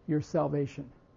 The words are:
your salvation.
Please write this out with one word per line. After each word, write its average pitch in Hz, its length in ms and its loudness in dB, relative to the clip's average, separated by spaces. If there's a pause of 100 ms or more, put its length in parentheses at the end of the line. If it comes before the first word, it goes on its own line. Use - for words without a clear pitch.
your 151 160 2
salvation. 147 680 0 (260)